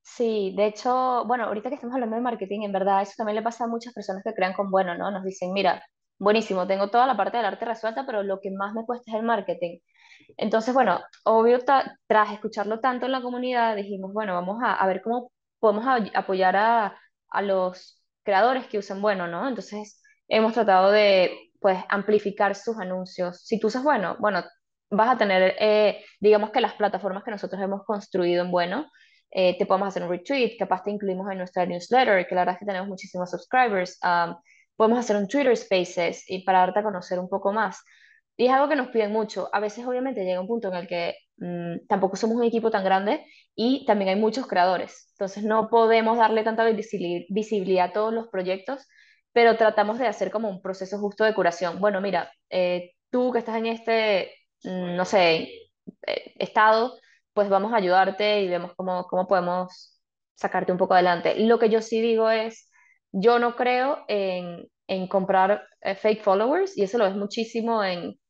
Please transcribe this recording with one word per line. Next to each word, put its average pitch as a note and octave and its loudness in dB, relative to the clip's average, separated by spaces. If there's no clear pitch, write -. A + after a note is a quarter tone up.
Sí, G#3+ -2
de G3+ 4
hecho, B3 0
bueno, A#3 -2
ahorita G#3+ -6
que C#4+ -6
estamos A#3+ -10
hablando A3+ -2
de A#3+ -2
marketing, A3 -4
en G3+ -6
verdad G3 2
eso G#3 -6
también G#3+ -4
le A3 -2
pasa A#3 -6
a A#3 -4
muchas A#3 -8
personas G3 -8
que A3 -6
crean F#3+ -2
con G3 -4
Bueno, F#3 0
¿no? F3+ -4
Nos F#3+ -8
dicen, F#3+ -4
"Mira, F#3+ 0
buenísimo, G3+ 2
tengo G3 0
toda A#3+ 4
la B3+ 0
parte G3 -2
del A3+ 0
arte G3 -4
resuelta, A3+ -6
pero A3 -4
lo F#3+ -4
que G3 -10
más G3 -6
me A3+ -8
cuesta A#3+ -8
es A3 -4
el A3 -4
marketing". F3+ -4
Entonces, A3 -2
bueno, A3 2
obvio, A3+ 4
ta-, C4+ 0
tras G#3+ 2
escucharlo G#3 -6
tanto B3 -2
en C4 -2
la B3+ -4
comunidad, B3 -2
dijimos, G3 -10
"Bueno, G#3 -4
vamos F#3 -4
a, G#3 0
a F#3+ 0
ver F#3 -2
cómo B3 -4
podemos G#3+ 2
ay-, A#3+ 0
apoyar F#3 2
a, A3 2
a - -2
los F#3 -4
creadores A#3+ 2
que G#3+ -4
usan G3 -8
Bueno", F#3+ 0
¿no? F3 -6
Entonces, G#3 -10
hemos A3 4
tratado G3+ 6
de, G3 4
pues, F#3+ 2
amplificar G#3 0
sus A3+ -8
anuncios. F#3 -8
Si G#3+ -2
tú A3 0
usas B3+ -2
Bueno, A3+ 0
bueno, G3 0
vas A3 2
a - -12
tener, F#3+ 4
eh, G#3+ 2
digamos G#3+ 4
que B3+ 2
las G#3+ -2
plataformas G3 -2
que A#3 -8
nosotros G3 -8
hemos G3 -4
construido F3+ 0
en F3+ -6
Bueno, F3+ -2
eh, F3+ 4
te G3+ 0
podemos G3 0
hacer F#3 -6
un E3+ -6
retweet, A3+ -2
capaz F#3+ -2
te G#3 -6
incluimos G3 -6
en F#3+ -8
nuestra F3+ -2
newsletter, F#3 2
que F#3 -6
la F3+ 2
verdad F3+ 0
es - -18
que G#3 -14
tenemos F#3+ -6
muchísimos F#3 -10
subscribers, G3+ 0
am, E3+ 0
podemos A3+ 4
hacer G#3+ 0
un G3+ -2
Twitter C4+ 2
Spaces F3+ -2
y F#3+ -8
para F#3 4
darte F#3 2
a G#3 -2
conocer F#3 -6
un F3+ -10
poco G3 -2
más. G#3 -4
Y A#3 2
es B3+ 4
algo C#4 4
que D#4 2
nos B3+ -4
piden G#3+ 0
mucho. G#3+ -4
A G3+ 0
veces, G#3+ -6
obviamente, B3 -4
llega F3+ -2
un F#3 -8
punto A3+ -4
en F3+ -6
el F3+ -8
que, E3+ -4
mm, F3 -8
tampoco F#3+ 0
somos A3+ 0
un A#3+ 2
equipo A3+ 2
tan G3+ -2
grande G3 0
y B3+ 0
también G#3 2
hay F#3+ 2
muchos A3+ 0
creadores. F3+ 0
Entonces, G3+ -8
no A3 0
podemos A3+ 4
darle A3 4
tanta A3 0
visibili-, F#3 -4
visibilidad F#3 0
a - -12
todos G#3+ -2
los A3+ -6
proyectos, F#3+ -6
pero A#3 6
tratamos G#3+ 2
de B3+ 0
hacer G#3 -4
como G#3+ -4
un F#3+ -10
proceso F#3+ -8
justo G#3 -2
de A3 4
curación. F3 0
"Bueno, G3 0
mira, F#3 -4
eh, F3+ -2
tú B3 0
que A#3 -2
estás A3+ -6
en A3 -4
este, A3+ 0
mm, F3+ -6
no F3+ 0
sé, E3+ 2
eh, - -8
estado, A3 2
pues G3+ 0
vamos G3 2
a A#3 2
ayudarte G3 2
y F#3+ -2
vemos F3 -4
cómo, F3+ -4
cómo F#3 -2
podemos F3+ -2
sacarte F#3 -2
un F3+ 0
poco F#3 2
adelante". F3 4
Lo A#3 6
que A3+ 4
yo A3 2
sí A3 -2
digo A3 2
es, A3+ -4
yo A3+ 4
no A#3+ 0
creo B3+ 0
en, F3+ -4
en F#3+ -4
comprar, F#3+ 2
eh, F#3+ -4
fake G#3+ 0
followers C4 0
y G3+ 0
eso F#3+ -2
lo G#3 4
ves G3 0
muchísimo A3+ -4
en F#3 -6